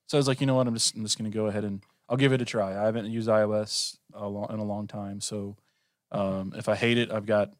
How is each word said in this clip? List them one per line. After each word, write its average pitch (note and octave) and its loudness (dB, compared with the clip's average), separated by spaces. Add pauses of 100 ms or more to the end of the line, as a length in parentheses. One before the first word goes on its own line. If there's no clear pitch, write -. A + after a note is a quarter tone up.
so D3+ 2
I - 6
was C3+ 4
like, C3 2
"You C#3 2
know C3 4
what? B2 4
I'm A#2 0
just, - 0
I'm A2 -6
just G#2 -2
gonna A2 -4
go G#2+ -2
ahead G#2 0
and G2 -6 (260)
I'll B2 0
give C3+ 6
it B2 4
a A#2+ -4
try." G2+ 0
I G2+ 0
haven't A2 0
used A2+ -2
I G#2+ 6
O G#2+ 2
S - -2 (160)
a G#2 -8
lo-, G2+ -6
in A2 -8
a G#2+ -4
long G#2 -6
time, G2+ -10
so, G2+ -8 (540)
um, F#2+ -2
if A#2 -10
I G#2+ 4
hate A#2+ 2
it, A#2+ 0
I've G#2+ -4
got, G#2 2